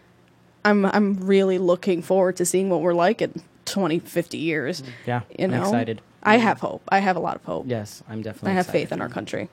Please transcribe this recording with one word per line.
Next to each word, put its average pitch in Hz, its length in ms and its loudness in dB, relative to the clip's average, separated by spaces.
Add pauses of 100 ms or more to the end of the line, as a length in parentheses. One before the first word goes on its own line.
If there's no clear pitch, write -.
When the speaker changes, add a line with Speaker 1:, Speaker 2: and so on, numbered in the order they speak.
(680)
Speaker 1:
I'm, 208 180 4
I'm 202 300 2
really 190 420 2
looking 180 460 2
forward 185 340 2
to 185 80 0
seeing 185 240 0
what 170 140 0
we're 175 100 2
like 180 300 2
in 165 200 -6 (220)
twenty, 175 360 0
fifty - 360 -4
years. 143 460 -4 (240)
Speaker 2:
Yeah, 120 160 -2 (160)
Speaker 1:
You 190 80 0
Speaker 2:
I'm 190 40 0
Speaker 1:
know? 139 120 0
Speaker 2:
excited. 226 400 -2 (200)
Speaker 1:
I 214 140 6
have 220 240 2
hope. - 300 -6
I 196 80 4
have 190 180 2
a 160 40 -4
lot - 160 -4
of - 80 -16
hope. - 240 -6
Speaker 2:
Yes, 107 380 -6
I'm 113 140 -10
definitely 107 300 -6
Speaker 1:
I 190 60 0
have 180 100 0
Speaker 2:
excited. 165 140 -2
Speaker 1:
faith - 120 -6
in - 80 -6
our - 80 -6
country. - 440 -8